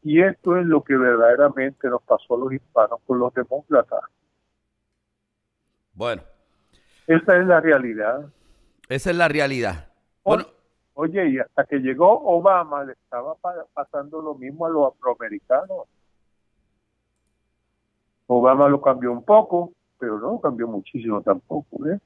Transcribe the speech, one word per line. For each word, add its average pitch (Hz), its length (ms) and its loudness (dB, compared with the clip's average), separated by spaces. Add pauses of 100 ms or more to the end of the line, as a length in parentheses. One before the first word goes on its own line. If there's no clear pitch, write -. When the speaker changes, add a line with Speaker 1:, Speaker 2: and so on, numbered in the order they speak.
Speaker 1:
Y 151 200 2
esto 185 360 0
es 175 80 0
lo 151 180 2
que 139 120 -2
verdaderamente 127 920 2
nos 123 140 -4
pasó - 320 -2
a - 40 -4
los 131 140 -4
hispanos 117 540 -2
con 123 120 0
los 123 140 -2
demócratas. 127 680 -2 (1900)
Speaker 2:
Bueno. 104 280 -8 (880)
Speaker 1:
Esa 165 320 4
es 185 60 0
la 175 140 6
realidad. 131 680 0 (640)
Speaker 2:
Esa 135 220 -4
es 170 40 -2
la 170 120 2
realidad. 131 640 -4 (340)
Speaker 1:
O-, 202 120 2
Speaker 2:
Bueno. - 120 -6 (480)
Speaker 1:
oye, 165 340 -2
y 135 100 -2
hasta - 260 -2
que 143 120 -6
llegó 139 500 2
Obama, 170 560 0
le 131 100 -14
estaba 127 420 -12
pa-, 175 380 -12
pasando 147 480 -10
lo 151 140 -10
mismo 139 300 -12
a 165 40 -4
los 147 240 0
afroamericanos. 127 920 -6 (2500)
Obama 127 400 4
lo 143 140 2
cambió 123 300 0
un 120 120 -10
poco, 175 500 2 (260)
pero 107 200 -6
no 131 140 -8
lo 240 80 -8
cambió 117 260 -4
muchísimo 107 540 -8
tampoco, 139 680 -6
¿eh? 196 180 -4